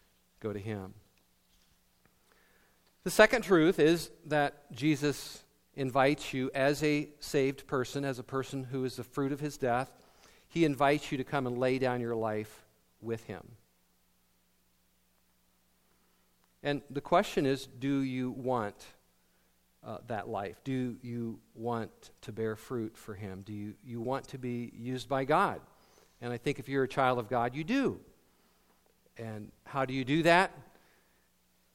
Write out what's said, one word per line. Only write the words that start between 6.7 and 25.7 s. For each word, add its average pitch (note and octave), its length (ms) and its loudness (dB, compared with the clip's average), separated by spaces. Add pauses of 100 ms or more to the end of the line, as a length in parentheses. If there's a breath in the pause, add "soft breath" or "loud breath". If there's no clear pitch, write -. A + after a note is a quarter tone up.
a D3 260 2 (120)
saved C#3 460 -2
person, C#3 380 -4
as C3+ 140 -4
a B2 60 -10
person C3+ 400 -6
who C3 200 -4
is B2+ 120 -6
the A#2+ 80 -8
fruit C#3 260 -2
of C#3+ 80 -4
his D3 180 -6
death, B2+ 340 0 (580 soft breath)
he E3 160 2
invites C#3+ 480 2
you C3+ 60 -2
to B2+ 60 -2
come C#3 220 -2
and B2 100 -2
lay B2+ 220 2
down B2 220 0
your A#2 160 -2
life G#2+ 500 -4 (340)
with A2 240 -6
him. F#2+ 220 -12 (3250)
And C#3+ 260 0
the C3+ 100 -6
question F3 460 2
is, C3+ 220 0 (100)
do C#3 220 0
you B2+ 320 -2
want, A#2+ 520 -2 (1040)
uh, A2 120 -10 (100)
that G#2+ 200 -6
life? G2+ 360 -6
Do B2+ 360 -2
you A#2 380 -8 (160)
want A2+ 560 -6 (120)
to - 100 -14
bear A2 240 -2
fruit A2+ 400 -6
for - 180 -14
him? F#2+ 280 -10
Do G2+ 100 -14
you, G#2 220 -10 (100)
you A#2 160 -10
want B2+ 280 -4
to C3+ 100 -12
be A#2+ 380 -6
used B2 320 -8
by C3+ 160 0
God? D3 360 2 (600 soft breath)